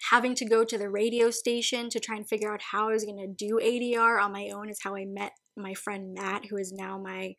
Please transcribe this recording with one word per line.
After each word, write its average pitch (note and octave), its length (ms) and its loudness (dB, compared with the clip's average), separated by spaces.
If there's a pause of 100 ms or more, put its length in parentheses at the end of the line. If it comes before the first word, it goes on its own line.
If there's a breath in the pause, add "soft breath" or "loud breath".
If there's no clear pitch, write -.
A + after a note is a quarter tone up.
(100)
having B3 260 6
to B3 80 -2
go A3+ 200 6
to A3+ 140 -2
the G3+ 100 -4
radio A3+ 420 4
station A#3+ 600 0
to A#3 100 -2
try A3 160 -6
and G#3+ 120 -10
figure G#3+ 240 0
out G#3 180 -6
how G#3+ 180 2
I A3 40 2
was A3 120 2
gonna G3+ 240 -6
do G#3 320 0
A A#3+ 200 4
D A#3+ 160 2
R A#3 240 6
on G3+ 120 2
my G3+ 220 -8
own G#3 160 -10
is G3+ 120 -10
how G3 140 -4
I G3 100 -6
met G3 260 -6 (240)
my G3 180 -8
friend F#3+ 400 -8
Matt, G3 320 -4
who G3+ 100 -10
is F#3+ 160 -6
now F#3+ 280 -8
my F#3+ 380 -8